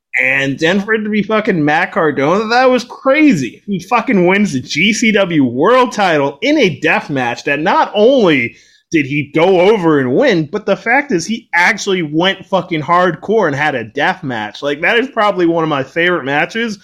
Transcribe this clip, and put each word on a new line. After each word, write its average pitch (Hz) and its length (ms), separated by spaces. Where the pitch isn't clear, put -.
And 135 400
then 180 220
for 202 120
it 220 100
to 214 60
be 208 140
fucking 202 400
Matt 165 300
Cardona, 170 560
that 254 200
was 247 140
crazy. 262 800
He 196 140
fucking 220 460
wins 190 260
the 131 80
G 175 320
C 220 220
W 175 320
World 208 480
Title 156 480
in 294 160
a 180 240
death 175 280
match 123 360
that 151 160
not 220 320
only 202 640
did 151 140
he 143 280
go 175 280
over 175 400
and 127 160
win, 196 340
but 208 140
the 196 100
fact 254 380
is 165 120
he 226 280
actually 185 480
went 175 440
fucking 175 360
hardcore 180 640
and 139 80
had 143 180
a 117 120
death 156 360
match. 110 400
Like, 143 200
that 202 160
is 254 100
probably 202 380
one 165 180
of 160 60
my 139 120
favorite 165 440
matches 175 580